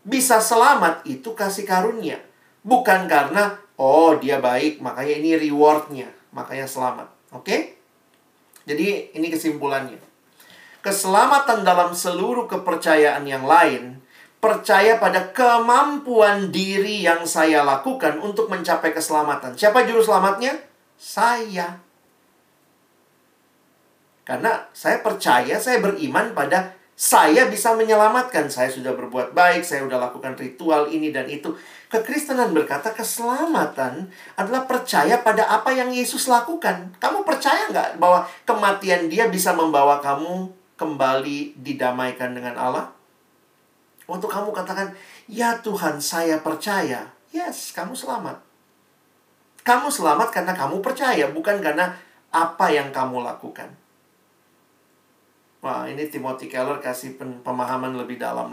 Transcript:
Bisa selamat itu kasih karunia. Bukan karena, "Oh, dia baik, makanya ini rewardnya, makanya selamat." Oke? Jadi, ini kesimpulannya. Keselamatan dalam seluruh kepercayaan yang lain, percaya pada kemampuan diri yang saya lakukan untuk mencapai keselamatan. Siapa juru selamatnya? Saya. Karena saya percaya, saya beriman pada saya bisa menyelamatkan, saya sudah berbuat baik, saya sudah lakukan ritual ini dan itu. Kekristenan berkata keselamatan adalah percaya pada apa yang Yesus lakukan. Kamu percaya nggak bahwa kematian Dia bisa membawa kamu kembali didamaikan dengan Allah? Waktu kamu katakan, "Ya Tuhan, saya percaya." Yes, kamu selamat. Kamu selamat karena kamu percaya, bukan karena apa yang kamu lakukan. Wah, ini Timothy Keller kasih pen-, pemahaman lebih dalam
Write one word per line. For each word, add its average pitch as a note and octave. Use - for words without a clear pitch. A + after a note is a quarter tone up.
Bisa A#3
selamat A3+
itu G#3+
kasih G3
karunia. F#3+
Bukan G3+
karena, F3+
"Oh, D3+
dia C3
baik, B2+
makanya C#3
ini D#3+
rewardnya, D3
makanya C3
selamat." B2+
Oke? A3+
Jadi, D#3+
ini D#3+
kesimpulannya. C#3
Keselamatan A3+
dalam F3+
seluruh F#3+
kepercayaan D#3
yang C3+
lain, C3+
percaya G#3+
pada F#3
kemampuan A#3
diri G3
yang E3+
saya D#3+
lakukan C#3+
untuk G#3
mencapai E3
keselamatan. D3+
Siapa G#3+
juru A3+
selamatnya? G#3+
Saya. G#3
Karena D#3
saya -
percaya, C#3+
saya B3
beriman F#3
pada F#3
saya A3+
bisa G#3+
menyelamatkan, A3
saya B2+
sudah C3
berbuat B2
baik, F3
saya C#3
sudah B2+
lakukan B2+
ritual D3+
ini D#3
dan C3+
itu. D3
Kekristenan B3
berkata D#3
keselamatan A3
adalah B3
percaya A#3
pada G#3+
apa A#3
yang B3+
Yesus B3
lakukan. A#3
Kamu G4+
percaya E4
nggak -
bahwa F3+
kematian G3
Dia G3
bisa F3+
membawa D3
kamu E3+
kembali C#3+
didamaikan B2+
dengan B2
Allah? B2
Waktu F3+
kamu G#3
katakan, F#3+
"Ya A#3
Tuhan, D#3+
saya E3
percaya." D#3+
Yes, -
kamu G3+
selamat. G#3
Kamu B3
selamat F#3+
karena F3+
kamu F3+
percaya, B3+
bukan G3
karena E3+
apa -
yang D3
kamu B2+
lakukan. -
Wah, B2+
ini C3+
Timothy B2+
Keller C3
kasih B2+
pen-, B2+
pemahaman B2+
lebih B2
dalam A#2+